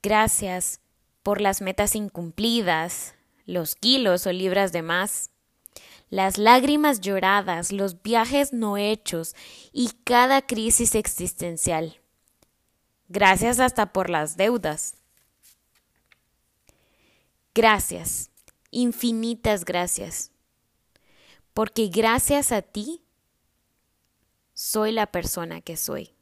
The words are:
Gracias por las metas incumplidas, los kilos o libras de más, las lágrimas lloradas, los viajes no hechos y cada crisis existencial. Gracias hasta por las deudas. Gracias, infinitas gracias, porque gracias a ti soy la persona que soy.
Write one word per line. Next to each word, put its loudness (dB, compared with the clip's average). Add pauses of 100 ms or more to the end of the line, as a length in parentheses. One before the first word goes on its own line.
Gracias 0 (420)
por 0
las 0
metas -2
incumplidas, -2 (320)
los -6
kilos 2
o -2
libras 0
de -2
más, -4 (800)
las -2
lágrimas 6
lloradas, 0
los -4
viajes 0
no -2
hechos -4 (380)
y -2 (120)
cada 4
crisis 0
existencial. -4 (1160)
Gracias 4
hasta 2
por 0
las -2
deudas. 0 (2500)
Gracias, 0 (400)
infinitas -2
gracias, -6 (1200)
porque -2
gracias 2
a -2
ti -12 (1500)
soy -2
la 0
persona -6
que -12
soy. -8